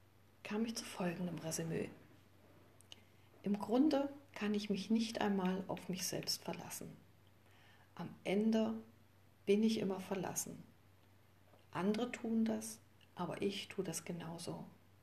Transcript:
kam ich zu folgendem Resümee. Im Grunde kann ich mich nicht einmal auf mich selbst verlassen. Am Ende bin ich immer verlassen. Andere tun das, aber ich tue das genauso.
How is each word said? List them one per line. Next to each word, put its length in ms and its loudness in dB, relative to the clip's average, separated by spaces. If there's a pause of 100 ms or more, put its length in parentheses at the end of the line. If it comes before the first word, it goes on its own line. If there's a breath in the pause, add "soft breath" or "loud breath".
(440)
kam 220 0
ich 100 -4
zu 100 -6
folgendem 540 -2
Resümee. 500 -2 (1500 loud breath)
Im 140 2
Grunde 520 4 (240)
kann 200 0
ich 160 -2
mich 200 -2
nicht 320 2
einmal 460 2
auf 220 -6
mich 160 -2
selbst 380 -2
verlassen. 460 -8 (1040 loud breath)
Am 140 -8 (140)
Ende 500 4 (720)
bin 180 6
ich 160 4
immer 200 0
verlassen. 600 -4 (1080)
Andere 400 2
tun 340 2
das, 340 -4 (360)
aber 260 -4
ich 260 0
tue 160 -4
das 220 -4
genauso. 580 -6 (400)